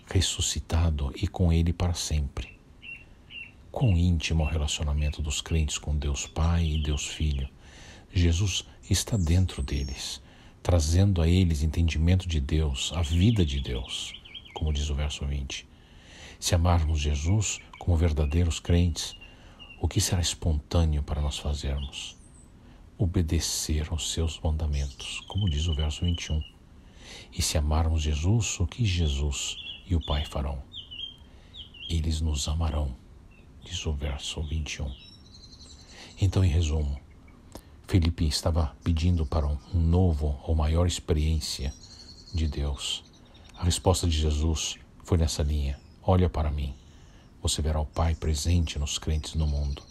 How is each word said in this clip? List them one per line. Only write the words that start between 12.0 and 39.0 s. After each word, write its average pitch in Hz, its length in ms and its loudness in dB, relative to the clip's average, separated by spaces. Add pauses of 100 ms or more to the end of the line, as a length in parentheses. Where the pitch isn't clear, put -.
de 80 140 0
Deus, 73 560 0
a 85 40 -2
vida 87 460 4
de 69 140 -4
Deus, - 600 -8 (420)
como 78 100 -2
diz 73 180 -2
o 73 40 -2
verso 71 320 -4
vinte. 69 420 -6 (680)
Se - 160 0
amarmos 82 460 4
Jesus 78 580 0 (220)
como 87 160 2
verdadeiros 78 640 2
crentes, 87 560 0 (640)
o - 80 0
que 107 120 0
será 87 200 0
espontâneo 78 840 0
para 73 180 -4
nós 73 160 -2
fazermos? 69 800 -6 (800)
Obedecer 82 920 0
aos 80 220 -4
seus 80 260 -2
mandamentos, 76 880 -2
como 95 240 -2
diz 76 160 0
o 80 80 0
verso 76 300 -2
vinte 85 220 -2
e 78 60 -4
um. 78 80 0 (960)
E 82 60 -2
se - 160 0
amarmos 80 440 2
Jesus, 80 580 0
o 85 80 0
que - 160 -2
Jesus 76 720 0 (280)
e 85 120 0
o 78 100 -2
Pai 76 180 -2
farão? 69 380 -6 (1300)
Eles 78 300 -2
nos 78 260 -2
amarão, 76 500 -2 (680)
diz - 200 -8
o 80 80 -2
verso 71 520 -6
vinte 76 320 -4
e 76 60 -6
um. 69 120 -6 (1300)
Então, 95 240 4
em 87 40 6
resumo, 76 520 0 (880)
Felipe 85 400 4
estava 80 560 0
pedindo 82 420 2